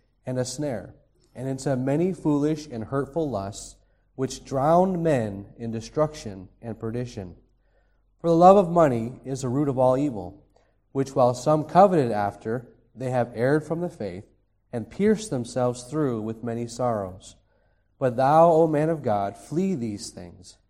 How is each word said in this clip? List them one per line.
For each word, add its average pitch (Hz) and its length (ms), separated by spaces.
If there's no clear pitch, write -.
and 127 120
a 127 60
snare, 123 500
and 127 140
into 135 260
many 143 380
foolish 151 580
and 113 140
hurtful 139 460
lusts, 98 460
which 131 300
drown 170 580
men 110 440
in 117 140
destruction 110 800
and 110 180
perdition. 113 580
For 165 80
the 165 80
love 185 220
of 180 100
money 135 560
is 131 160
the 131 80
root 139 200
of 127 100
all 127 180
evil, 107 480
which 139 220
while 127 200
some 151 300
coveted 170 460
after, 107 560
they 123 160
have 123 240
erred 135 280
from 165 180
the 175 100
faith, 98 340
and 110 180
pierced 214 380
themselves 123 560
through 135 380
with 113 200
many 117 240
sorrows. 107 680
But 123 180
thou, 156 340
O 165 160
man 156 220
of 160 140
God, 101 340
flee 190 380
these 110 360
things, 90 460